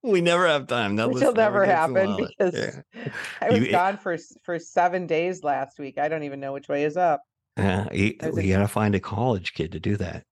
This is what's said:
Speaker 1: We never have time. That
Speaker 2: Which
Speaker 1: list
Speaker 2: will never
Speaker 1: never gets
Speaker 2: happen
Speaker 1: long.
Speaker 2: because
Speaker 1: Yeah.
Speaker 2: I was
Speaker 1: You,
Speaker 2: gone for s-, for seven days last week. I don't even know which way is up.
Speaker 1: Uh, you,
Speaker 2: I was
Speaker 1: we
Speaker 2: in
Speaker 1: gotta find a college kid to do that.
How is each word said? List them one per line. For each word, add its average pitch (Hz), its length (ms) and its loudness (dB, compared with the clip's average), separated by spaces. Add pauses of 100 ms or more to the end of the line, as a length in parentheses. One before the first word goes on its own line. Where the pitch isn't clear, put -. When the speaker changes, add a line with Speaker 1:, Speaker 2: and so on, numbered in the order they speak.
Speaker 1:
We 196 180 4
never 175 260 4
have 147 200 2
time. 107 300 0
That 117 100 2
Speaker 2:
Which 127 80 0
Speaker 1:
list 127 120 2
Speaker 2:
will 247 60 4
never 208 320 4
Speaker 1:
never - 0 -
gets 190 140 4
Speaker 2:
happen 185 320 2
Speaker 1:
long. 196 160 -2 (100)
Speaker 2:
because - 460 -2 (100)
Speaker 1:
Yeah. 233 160 -10 (320)
Speaker 2:
I - 80 0
was 233 120 4
Speaker 1:
You, - 100 0
Speaker 2:
gone 190 260 2
for 180 160 -4
s-, - 300 -10
for 170 160 -6
seven 175 480 0
days 170 360 -2
last 135 360 -4
week. 135 180 -10
I 143 120 -2
don't 156 140 -6
even 139 160 -10
know 139 140 -8
which 139 160 -12
way 143 140 -2
is 151 120 -2
up. 170 260 0 (360)
Speaker 1:
Uh, 101 340 0
you, 101 300 0
Speaker 2:
I 160 60 -4
was - 80 -4
Speaker 1:
we 101 80 -2
Speaker 2:
in 95 60 0 (100)
Speaker 1:
gotta 104 80 4
find 104 260 0
a 98 60 2
college 101 560 -4
kid - 160 -6
to - 80 -10
do 104 180 -2
that. 85 340 -8